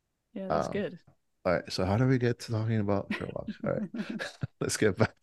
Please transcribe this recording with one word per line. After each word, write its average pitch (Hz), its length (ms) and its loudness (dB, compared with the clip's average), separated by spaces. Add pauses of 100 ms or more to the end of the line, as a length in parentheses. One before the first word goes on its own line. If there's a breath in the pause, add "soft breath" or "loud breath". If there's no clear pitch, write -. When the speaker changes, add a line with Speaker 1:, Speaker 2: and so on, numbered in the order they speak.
(340)
Speaker 1:
Yeah, 190 160 -6
that's - 180 2
Speaker 2:
Um, - 0 -
Speaker 1:
good. 185 320 -6 (460)
Speaker 2:
all 90 100 4
right, - 160 -2
so 92 140 -2
how 98 120 2
do 127 100 6
we 131 120 6
get 117 220 2
to - 120 -8
talking 110 260 2
about 101 340 0
Sherlock? - 360 -6 (160)
All - 60 0
right, - 120 -2 (100)
Speaker 1:
<laughs> - 460 -6
Speaker 2:
<laughs> - 220 -8
let's - 160 -2
get 104 200 4
back - 260 2